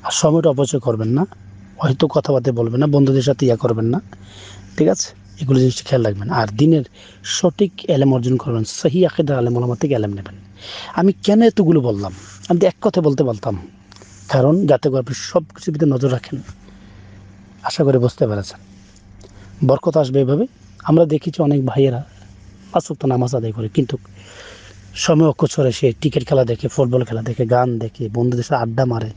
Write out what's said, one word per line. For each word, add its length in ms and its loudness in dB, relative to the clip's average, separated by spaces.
আর 80 -8
সময়টা 400 2
অপচয় 300 -2
করবেন 280 -2
না, 180 0
হয়তো 300 0
কথাবার্তা 440 0
বলবেন 280 -2
না, 60 2
বন্ধুদের 360 2
সাথে 240 0
ইয়া 100 2
করবেন 280 -2
না, 160 0
ঠিক 120 4
আছে? 260 -2
এগুলো 160 2
জিনিস 260 2
খেয়াল 220 0
রাখবেন। 240 -4
আর 180 -2
দিনের 360 2
সঠিক 480 -2
এলেম 260 2
অর্জন 220 0
করবেন, 280 -4
সহি 420 0
আকিদার 320 -2
আলেম 180 0
ওলামা 200 -2
থেকে 180 -2
এলেম 180 -2
নেবেন। 220 -14
আমি 180 4
কেন 300 2
এতগুলো 380 4
বললাম? 320 -4
আমি 120 2
তো 60 4
এক 160 2
কথা 180 0
বলতে 240 0
পারতাম, 340 -4
কারণ 380 2
যাতে 220 2
করে 100 0
আপনি 160 -6
সব 280 -4
কিছুর 200 -8
ভিতরে 160 2
নজর 220 0
রাখেন। 300 -8
আশা 220 -2
করি 140 4
বুঝতে 280 0
পেরেছেন। 340 -6
বরকত 300 2
আসবে 240 2
এভাবে। 260 2
আমরা 220 4
দেখেছি 360 -2
অনেক 240 2
ভাইয়েরা 380 0
পাঁচ 180 0
ওয়াক্ত 140 -8
নামাজ 300 0
আদায় 180 -4
করে, 160 -8
কিন্তু 280 -2
সময় 340 2
অকচরে 440 0
সে 200 0
ক্রিকেট 360 -2
খেলা 160 4
দেখে, 240 -4
ফুটবল 360 0
খেলা 180 -6
দেখে, 240 -4
গান 320 2
দেখে, 360 -8
বন্ধুদের 300 0
সাথে 180 -2
আড্ডা 220 -2
মারে 320 -4